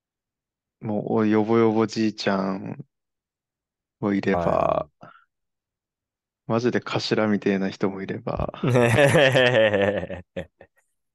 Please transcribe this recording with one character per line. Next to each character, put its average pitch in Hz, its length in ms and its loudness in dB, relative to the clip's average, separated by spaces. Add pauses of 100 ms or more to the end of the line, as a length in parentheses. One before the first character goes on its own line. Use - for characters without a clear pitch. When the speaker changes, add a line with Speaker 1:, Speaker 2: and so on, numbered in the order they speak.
(800)
Speaker 1:
も 107 220 -6
う、 - 100 -6
お、 110 120 2
よ 107 200 2
ぼ 113 140 2
よ 113 140 4
ぼ 110 140 2
じ 110 220 -2
い 104 60 -6
ち - 160 -4
ゃ 98 60 0
ん 95 480 -6 (1160)
も 104 140 -2
い 98 60 0
れ 98 120 0
ば、 87 80 0
Speaker 2:
は - 480 -2 (120)
い - 60 -20
は - 40 -20
い。 - 20 -20 (1300)
Speaker 1:
マ 113 140 -2
ジ 120 120 0
で 101 80 0
頭 107 480 -2
み 101 120 0
て 101 100 -2
え 98 80 0
な 95 120 -2
人 - 180 -4
も 95 140 -10
い 95 40 -12
れ 95 120 -8
ば。 - 400 -8
Speaker 2:
<laughs> - 60 -8
ね 120 1600 2 (100)
え。 87 160 -12 (640)